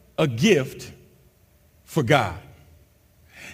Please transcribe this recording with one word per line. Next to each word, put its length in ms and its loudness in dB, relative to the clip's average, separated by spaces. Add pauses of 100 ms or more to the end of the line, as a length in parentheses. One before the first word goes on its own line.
(180)
a 100 2
gift 640 0 (920)
for 200 -2
God? 340 0 (1160)